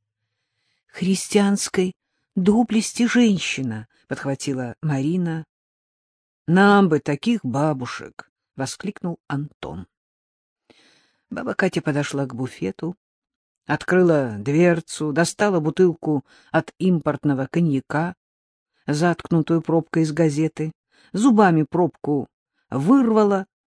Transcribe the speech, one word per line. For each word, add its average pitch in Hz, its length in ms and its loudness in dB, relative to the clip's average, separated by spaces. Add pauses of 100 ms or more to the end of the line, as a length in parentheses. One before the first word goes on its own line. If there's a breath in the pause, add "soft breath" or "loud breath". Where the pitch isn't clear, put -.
(880)
"Христианской 196 1040 -2 (400)
доблести 214 720 0
женщина", 151 800 0 (220)
подхватила 131 720 -8
Марина. 160 640 -4 (1000)
"Нам 196 420 6
бы 156 100 2
таких 202 460 -2
бабушек", 131 840 -6 (260)
воскликнул 170 600 -8 (100)
Антон. - 580 -10 (1400 soft breath)
Баба - 240 -8
Катя 180 280 -2
подошла 139 420 -4
к 131 100 -10
буфету, 131 640 -8 (680)
открыла 151 720 0
дверцу, 151 720 0
достала 175 480 0
бутылку 156 640 0 (260 soft breath)
от - 280 -2
импортного 147 720 0
коньяка, 165 640 -2 (720)
заткнутую 165 720 0
пробкой 160 440 0
из 156 80 -2
газеты, 156 600 -2 (400 soft breath)
зубами 202 520 4
пробку 147 640 -2 (420)
вырвала, 208 760 2 (220)